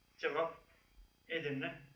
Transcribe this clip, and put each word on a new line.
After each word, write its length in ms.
Cevap 500
Edirne 460